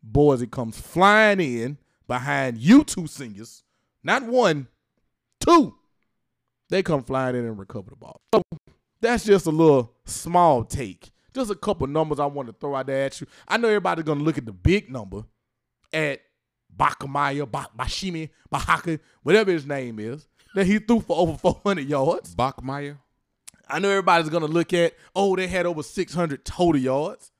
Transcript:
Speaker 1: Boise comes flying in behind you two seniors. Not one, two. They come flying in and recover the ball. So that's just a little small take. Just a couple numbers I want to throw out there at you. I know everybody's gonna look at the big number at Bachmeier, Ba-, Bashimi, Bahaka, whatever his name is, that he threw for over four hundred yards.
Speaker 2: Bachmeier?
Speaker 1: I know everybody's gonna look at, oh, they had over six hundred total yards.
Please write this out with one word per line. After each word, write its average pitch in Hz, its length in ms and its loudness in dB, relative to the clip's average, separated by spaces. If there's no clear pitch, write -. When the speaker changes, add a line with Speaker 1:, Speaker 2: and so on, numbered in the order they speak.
Speaker 1:
Boise 123 440 2
comes 113 320 -10
flying 202 600 4
in 127 360 -4
behind 131 520 -4
you 208 240 8
two 170 240 -8
seniors. 113 560 -16
Not 233 200 -2
one, 214 440 0
two. 311 340 8
They 185 140 0
come 156 200 0
flying 131 320 -2
in 120 100 -4
and 110 140 -8
recover 98 300 -14
the 127 80 -20
ball. - 240 -20
So - 80 4
that's 226 240 0
just 196 220 4
a 165 40 0
little 151 420 4
small 165 580 2
take. 110 460 -10
Just 247 180 -4
a 190 40 -4
couple 170 320 -4
numbers 151 320 -2
I 147 60 0
want 143 220 -8
to 113 60 -18
throw 143 220 -8
out 131 120 -6
there 135 180 -2
at - 140 -8
you. - 80 -14
I 214 100 -2
know 233 100 0
everybody's 180 380 0
gonna 147 180 -2
look 151 140 0
at 135 80 -8
the 110 80 -14
big 170 360 0
number 104 340 -12
at 151 300 -4
Bachmeier, 139 760 -2
Ba-, 143 160 -8
Bashimi, 160 520 -6
Bahaka, 156 460 -2
whatever 190 280 4
his 156 140 -2
name 131 340 -8
is, 117 280 -10
that 196 100 2
he 208 140 2
threw 220 220 0
for 160 160 -4
over 165 200 2
four - 280 0
hundred 175 220 -2
yards. 143 480 -2
Speaker 2:
Bachmeier? 135 640 -6
Speaker 1:
I 143 120 -4
know 196 100 2
everybody's 180 400 2
gonna 160 180 -2
look 165 260 0
at, 170 200 0
oh, 196 200 2
they 185 120 -4
had 180 180 -2
over 160 180 -4
six - 300 -6
hundred 160 320 -4
total 165 360 2
yards. 139 580 -4